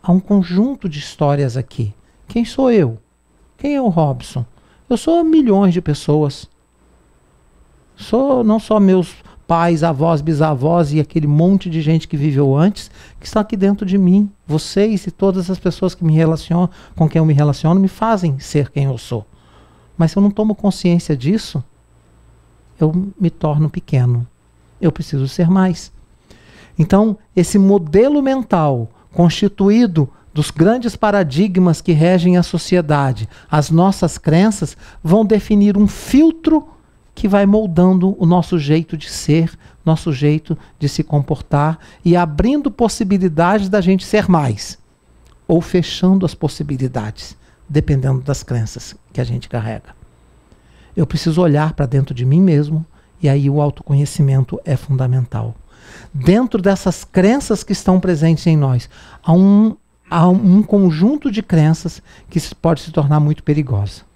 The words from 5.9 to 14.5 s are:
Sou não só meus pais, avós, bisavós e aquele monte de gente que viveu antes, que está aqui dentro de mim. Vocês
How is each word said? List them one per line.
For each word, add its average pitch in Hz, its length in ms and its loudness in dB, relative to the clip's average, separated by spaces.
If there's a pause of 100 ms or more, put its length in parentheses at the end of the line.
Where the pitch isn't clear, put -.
Sou 262 480 -2
não 214 160 2
só 214 200 0
meus 190 340 2 (320)
pais, 170 380 0
avós, 160 360 0
bisavós 151 760 0
e 156 60 2
aquele 151 280 -2
monte 175 420 2
de 165 100 -4
gente 156 280 0
que 160 100 -6
viveu 139 380 0
antes, 180 340 0 (300)
que - 80 -18
está 214 140 -2
aqui 214 140 -6
dentro 196 300 0
de 190 140 0
mim. 196 320 4 (160)
Vocês 196 580 -2